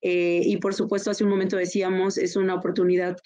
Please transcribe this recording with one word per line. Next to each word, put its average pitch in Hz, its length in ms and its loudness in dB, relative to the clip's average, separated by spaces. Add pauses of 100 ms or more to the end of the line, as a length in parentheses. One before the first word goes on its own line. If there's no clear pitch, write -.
Eh, 175 380 2
y, 202 140 2
por 196 160 -2
supuesto, 202 380 -2
hace 208 120 -2
un 202 60 4
momento 190 260 0
decíamos, 185 640 0
es 180 180 -2
una 190 200 0
oportunidad 180 600 0 (100)